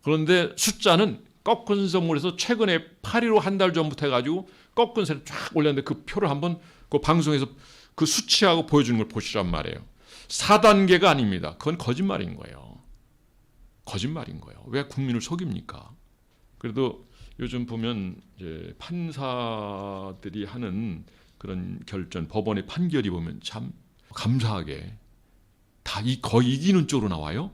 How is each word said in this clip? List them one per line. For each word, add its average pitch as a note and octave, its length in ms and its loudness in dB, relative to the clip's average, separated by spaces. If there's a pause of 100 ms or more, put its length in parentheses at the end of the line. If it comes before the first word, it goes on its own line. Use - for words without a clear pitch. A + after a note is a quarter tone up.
그런데 D#3+ 540 2
숫자는 G3 680 2 (200)
꺾은 G3+ 440 0
선물에서 E3+ 480 0
최근에 G#3+ 680 0
팔.15로 A3+ 380 4
한 F#3+ 180 -2
달 F#3 140 4
전부터 D#3 340 0
해가지고 C#3 420 0 (260)
꺾은 A#3 300 2
선을 C#3+ 200 -4
쫙 - 320 -6
올렸는데 D3 260 4
그 - 220 -6
표를 G3+ 260 0
한번 E3 300 -2 (280)
그 C#3+ 120 2
방송에서 D3+ 460 2 (480)
그 D#3+ 120 2
수치하고 E3 600 4
보여주는 B2 320 4
걸 G#2+ 100 0
보시란 G2 420 -2
말이에요. D#2+ 260 -4 (520)
사 - 320 4
단계가 G3 500 8
아닙니다. F#2+ 480 0
그건 E3 200 -4
거짓말인 A#2+ 580 -2
거예요. - 440 -18 (1040)
거짓말인 A2+ 560 -6
거예요. - 260 -20
왜 C3 180 -4
국민을 C3 360 -2
속입니까? E3+ 720 -8 (680)
그래도 B2 500 -4 (320)
요즘 B2 260 -6
보면 A2+ 540 -6 (160)
이제 E2 420 -12
판사들이 G#2+ 1700 -8
하는 G2 600 -6 (340)
그런 F#2 480 -8
결정, F2 420 -8
법원의 G#2 380 -2
판결이 D3+ 440 0
보면 E2 320 -6
참 A#2+ 300 -10 (420)
감사하게 G#2 840 -2 (840)
다 - 200 -8
이-, B2 180 -2
거의 B2 340 4
이기는 E3+ 320 2
쪽으로 G#2+ 220 0
나와요. F2 460 -4